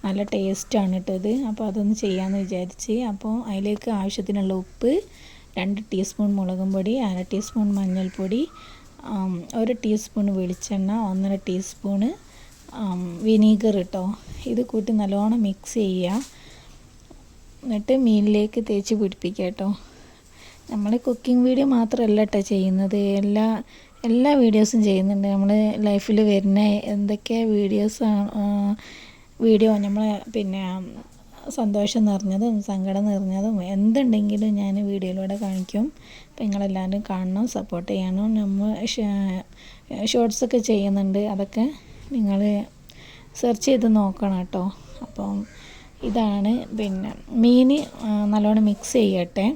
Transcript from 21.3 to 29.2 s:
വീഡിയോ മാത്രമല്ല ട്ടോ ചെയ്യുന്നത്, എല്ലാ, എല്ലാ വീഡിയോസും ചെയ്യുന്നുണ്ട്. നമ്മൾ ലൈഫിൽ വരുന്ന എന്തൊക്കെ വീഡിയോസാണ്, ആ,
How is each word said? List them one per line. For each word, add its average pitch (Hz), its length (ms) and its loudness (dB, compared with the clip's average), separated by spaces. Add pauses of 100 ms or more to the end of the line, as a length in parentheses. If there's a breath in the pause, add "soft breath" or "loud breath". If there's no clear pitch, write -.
വീഡിയോ 262 200 2 (100)
മാത്രമല്ല 220 560 2
ട്ടോ 202 80 2 (100)
ചെയ്യുന്നത്, 190 480 0 (220)
എല്ലാ, 208 260 2 (640 loud breath)
എല്ലാ 254 240 4 (100)
വീഡിയോസും 214 460 4
ചെയ്യുന്നുണ്ട്. 196 440 2
നമ്മൾ 196 180 2 (380)
ലൈഫിൽ 208 320 2 (100)
വരുന്ന 196 300 4 (320)
എന്തൊക്കെ 208 460 -2 (160)
വീഡിയോസാണ്, 208 680 0 (200)
ആ, - 0 - (1000 loud breath)